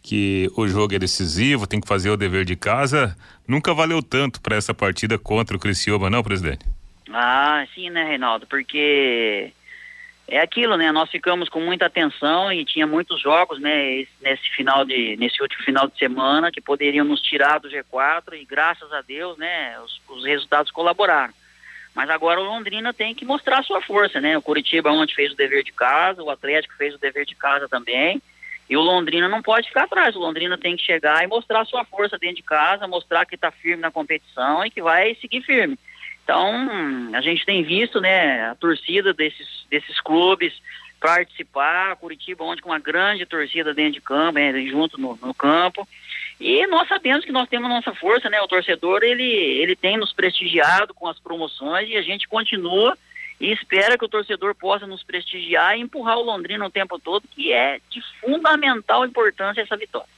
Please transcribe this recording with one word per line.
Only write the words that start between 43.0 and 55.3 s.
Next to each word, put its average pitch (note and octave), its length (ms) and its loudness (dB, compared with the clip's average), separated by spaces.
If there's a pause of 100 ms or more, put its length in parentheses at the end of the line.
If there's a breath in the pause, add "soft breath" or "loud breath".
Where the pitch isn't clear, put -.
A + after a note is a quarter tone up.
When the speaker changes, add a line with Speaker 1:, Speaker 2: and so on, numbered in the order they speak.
Speaker 2:
torcida D3+ 480 -4
dentro D3+ 200 0
de C3+ 80 -12
campo, D3+ 380 0
é, C#3+ 120 4 (120)
junto C#3 360 -2
no, B2 220 -6
no B2+ 120 -8
campo. F3 540 2 (520 loud breath)
E C#4 280 2
nós F4 200 4
sabemos D4 360 0
que - 80 -10
nós B3+ 160 0
temos A#3+ 220 -4
nossa A#3+ 260 -2
força, A3+ 340 2
né? G#3 120 2
O F#3+ 60 0
torcedor, F#3 560 2
ele, B3 200 2
ele F3 520 2
tem G3+ 220 0
nos G#3 140 -2
prestigiado F3+ 840 2
com F3 140 -10
as D#3+ 120 -8
promoções E3+ 720 -6
e A3+ 60 -6
a G3+ 60 0
gente F#3+ 260 -6
continua G#3+ 720 0 (420 loud breath)
e G3 120 -2
espera G#3+ 460 2
que A3+ 80 -2
o G#3 40 -8
torcedor G3+ 460 -4
possa G3 300 -2
nos F#3+ 180 -14
prestigiar F3 760 0